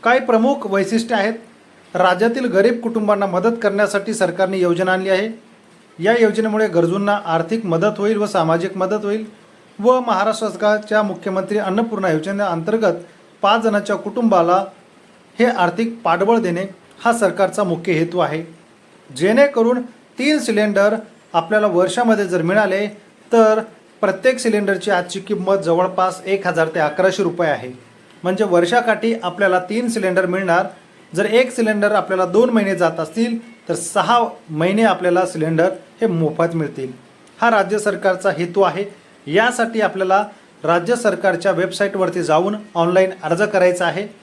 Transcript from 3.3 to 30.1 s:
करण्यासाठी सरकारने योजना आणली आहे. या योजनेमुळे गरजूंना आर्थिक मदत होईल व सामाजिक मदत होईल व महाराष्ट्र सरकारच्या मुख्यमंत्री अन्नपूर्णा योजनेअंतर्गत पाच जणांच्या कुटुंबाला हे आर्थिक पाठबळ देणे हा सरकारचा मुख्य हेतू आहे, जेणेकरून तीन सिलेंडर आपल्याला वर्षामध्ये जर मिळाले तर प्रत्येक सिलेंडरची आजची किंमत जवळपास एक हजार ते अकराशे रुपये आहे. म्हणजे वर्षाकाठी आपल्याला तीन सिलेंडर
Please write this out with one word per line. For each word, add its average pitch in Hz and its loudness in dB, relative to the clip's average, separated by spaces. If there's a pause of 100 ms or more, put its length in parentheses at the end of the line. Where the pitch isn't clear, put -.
करण्यासाठी 202 -2
सरकारने 185 -2
योजना 180 0
आणली 190 -2
आहे. 190 0 (720)
या 196 2
योजनेमुळे 214 2
गरजूंना 190 0
आर्थिक 165 -2
मदत 190 0
होईल 208 0
व 208 -2
सामाजिक 180 0
मदत 196 -2
होईल 214 -4 (540)
व 247 2
महाराष्ट्र 214 0
सरकारच्या 208 0
मुख्यमंत्री 190 -4
अन्नपूर्णा 196 -2
योजनेअंतर्गत 185 -2 (380)
पाच 214 4
जणांच्या 208 0
कुटुंबाला 196 2 (760)
हे 233 4
आर्थिक 226 0
पाठबळ 196 2
देणे 180 -2 (400)
हा 233 2
सरकारचा 196 0
मुख्य 175 -2
हेतू 170 -2
आहे, 156 -2 (680)
जेणेकरून 233 2 (360)
तीन 294 0
सिलेंडर 208 2 (380)
आपल्याला 208 2
वर्षामध्ये 196 2
जर 170 0
मिळाले 196 2 (460)
तर 220 6 (420)
प्रत्येक 214 0
सिलेंडरची 202 0
आजची 180 -2
किंमत 190 0
जवळपास 180 0
एक 190 -2
हजार 160 0
ते 175 0
अकराशे 190 0
रुपये 170 -2
आहे. 127 -4 (520)
म्हणजे 190 0
वर्षाकाठी 220 2 (100)
आपल्याला 185 0 (100)
तीन 233 -2
सिलेंडर 190 0